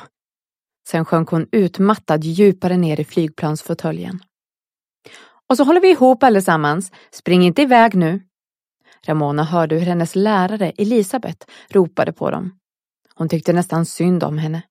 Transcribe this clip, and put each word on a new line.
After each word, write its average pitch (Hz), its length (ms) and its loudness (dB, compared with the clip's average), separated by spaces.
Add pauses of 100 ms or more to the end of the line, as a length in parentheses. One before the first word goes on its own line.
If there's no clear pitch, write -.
(880)
Sen 165 180 -4
sjönk 165 240 -2
hon 165 220 -2
utmattad 190 720 0
djupare 180 540 0
ner 160 220 -2
i 151 60 -6
flygplansfåtöljen. 165 1200 -6 (1300)
"Och 254 80 2
så 294 60 4
håller 330 180 4
vi 370 80 6
ihop 254 340 4
allesammans. 185 680 2 (200)
Spring 180 320 2
inte 180 180 2
iväg 233 340 4
nu." 180 260 0 (800)
Ramona 147 420 -2
hörde 160 320 0
hur 170 100 -2
hennes 175 300 -2
lärare 196 640 0
Elisabeth 214 680 -4 (220)
ropade 160 440 0
på - 180 -4
dem. 185 280 -8 (560)
Hon 160 140 -4
tyckte 170 240 -2
nästan 170 320 -2
synd 175 380 -2
om 151 140 -4
henne. 156 340 -6